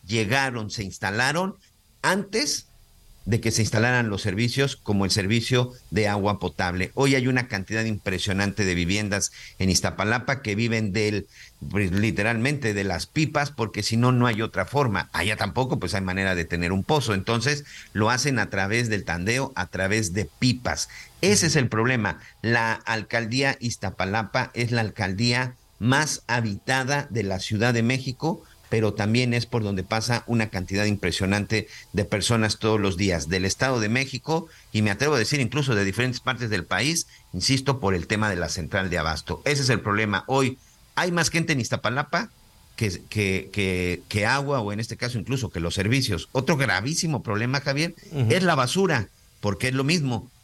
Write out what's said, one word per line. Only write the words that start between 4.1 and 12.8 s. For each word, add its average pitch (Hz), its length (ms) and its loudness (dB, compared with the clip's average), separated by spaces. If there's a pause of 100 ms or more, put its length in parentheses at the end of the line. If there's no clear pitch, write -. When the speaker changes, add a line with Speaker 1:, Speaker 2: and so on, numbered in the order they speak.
Speaker 1:
los 101 100 -2
servicios 120 540 0
como 101 300 0
el 90 80 0
servicio 117 580 2 (220)
de 104 160 2
agua 101 320 0
potable. 90 540 -2
Hoy 135 200 4
hay 127 140 2
una 127 180 0
cantidad 107 380 -4
impresionante 98 800 -2
de 92 100 2
viviendas 98 560 0 (300)
en 95 100 4
Iztapalapa 110 720 0
que 104 140 -2
viven 113 360 0
del, 107 360 0 (420)
pues, 92 220 0
literalmente 113 840 0
de 101 80 0